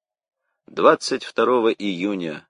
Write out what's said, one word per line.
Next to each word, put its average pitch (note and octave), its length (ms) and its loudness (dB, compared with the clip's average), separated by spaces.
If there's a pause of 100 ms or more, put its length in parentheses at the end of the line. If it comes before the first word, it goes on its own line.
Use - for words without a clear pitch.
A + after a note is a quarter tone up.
(680)
двадцать C3 560 2
второго A2+ 460 0
июня F#2 800 -4